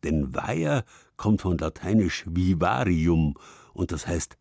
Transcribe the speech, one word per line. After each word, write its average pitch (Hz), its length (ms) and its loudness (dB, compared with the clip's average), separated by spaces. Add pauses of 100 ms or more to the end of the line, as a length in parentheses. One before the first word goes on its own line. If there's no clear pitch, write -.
denn 73 300 0
Weiher 135 520 -2 (320)
kommt 107 240 2
von 90 160 0
lateinisch 90 680 0
vivarium 85 1080 2 (380)
und - 180 -4
das 78 160 -6
heißt 82 340 -6